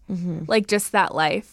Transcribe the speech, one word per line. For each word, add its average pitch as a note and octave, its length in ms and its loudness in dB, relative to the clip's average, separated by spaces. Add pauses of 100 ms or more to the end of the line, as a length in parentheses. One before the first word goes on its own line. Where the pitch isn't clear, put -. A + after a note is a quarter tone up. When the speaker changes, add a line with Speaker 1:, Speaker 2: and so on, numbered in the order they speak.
(100)
Speaker 1:
Mm-hmm. F3 360 -4
Speaker 2:
Like, G#3+ 200 2
just G#3 260 0
that G3 220 2
life D#3 380 0